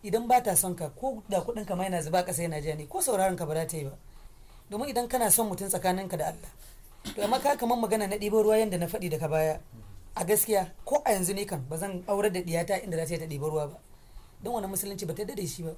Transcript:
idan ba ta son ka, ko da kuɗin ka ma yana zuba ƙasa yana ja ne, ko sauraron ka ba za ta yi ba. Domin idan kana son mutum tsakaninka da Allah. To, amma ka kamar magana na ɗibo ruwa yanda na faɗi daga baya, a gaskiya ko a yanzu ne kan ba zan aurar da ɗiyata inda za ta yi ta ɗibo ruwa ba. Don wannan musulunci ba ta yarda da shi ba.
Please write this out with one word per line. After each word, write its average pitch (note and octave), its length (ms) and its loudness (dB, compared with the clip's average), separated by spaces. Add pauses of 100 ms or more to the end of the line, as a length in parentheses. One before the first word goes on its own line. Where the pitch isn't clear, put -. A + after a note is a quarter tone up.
idan A3 240 0
ba B3 120 8
ta B3 140 0
son F3+ 220 2
ka, D#3+ 140 -6
ko A#3+ 380 -6
da G3 120 2
kuɗin A3 260 -6
ka G3 80 -2
ma F3+ 80 -2
yana F#3 180 0
zuba E3 220 0
ƙasa F3 240 -4
yana D3+ 160 -4
ja D3+ 140 -2
ne, - 100 -10
ko - 140 -4
sauraron F#3+ 360 2
ka E3+ 80 -4
ba D3+ 100 -4
za D#3+ 120 0
ta D#3+ 100 -8
yi D3 80 -4
ba. C3+ 140 -10 (720)
Domin A3+ 180 -4
idan A#3+ 200 0
kana A#3+ 220 2
son A3 200 4
mutum F#3 180 -4
tsakaninka F#3 480 0
da D#3 100 -2
Allah. - 240 -8 (640)
To, G3+ 100 -4
amma A#3 160 2
ka C#4+ 160 4
kamar A#3+ 220 2
magana A3 300 2
na G3+ 80 0
ɗibo G#3 260 4
ruwa G#3+ 160 8
yanda G#3 200 2
na E3+ 80 0
faɗi E3+ 240 -2
daga D#3 180 0
baya, D#3 320 2 (560)
a F3+ 80 -4
gaskiya G3+ 460 4 (140)
ko - 220 4
a B3 60 6
yanzu F#3 220 2
ne G3+ 100 -4
kan F3+ 240 -6
ba D#3 80 -4
zan F#3 300 -6
aurar G3+ 260 4
da F3+ 80 -2
ɗiyata E3+ 440 0
inda E3+ 140 -4
za D#3+ 80 -2
ta D#3 80 -4
yi D#3+ 60 -4
ta D#3+ 60 -8
ɗibo D3 240 -4
ruwa D3+ 180 0
ba. - 100 -14 (640)
Don A#3+ 120 -4
wannan G3 160 -4
musulunci F#3+ 360 -6
ba D#3+ 80 -4
ta G3+ 80 -6
yarda A#3+ 140 -6
da F#3 100 -4
shi D#3+ 160 -8
ba. D#3+ 160 -6